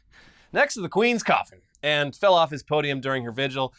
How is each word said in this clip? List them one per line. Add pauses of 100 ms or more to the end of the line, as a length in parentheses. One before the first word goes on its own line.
(220)
<laughs>
next
to
the
Queen's
coffin (220)
and
fell
off
his
podium
during
her
vigil.